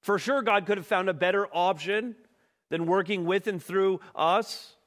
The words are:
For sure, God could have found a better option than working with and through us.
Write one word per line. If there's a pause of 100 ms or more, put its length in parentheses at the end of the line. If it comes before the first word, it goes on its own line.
For
sure,
God
could
have
found
a
better
option (540)
than
working
with
and
through (120)
us. (120)